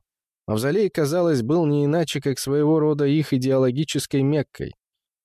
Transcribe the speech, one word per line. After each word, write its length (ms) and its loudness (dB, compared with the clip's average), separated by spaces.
Мавзолей, 440 0
казалось, 520 0
был 240 0
не 200 2
иначе, 360 -2
как 160 -2
своего 420 2
рода 260 2
их 280 0
идеологической 880 0
Меккой. 540 -2